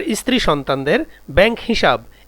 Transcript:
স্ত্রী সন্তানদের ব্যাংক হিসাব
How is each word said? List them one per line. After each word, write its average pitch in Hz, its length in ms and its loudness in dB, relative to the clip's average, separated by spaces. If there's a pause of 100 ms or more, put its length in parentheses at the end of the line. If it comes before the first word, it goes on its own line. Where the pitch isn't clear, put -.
(200)
স্ত্রী 254 180 0 (100)
সন্তানদের 143 520 0 (380)
ব্যাংক 214 200 4 (120)
হিসাব 151 300 2 (280)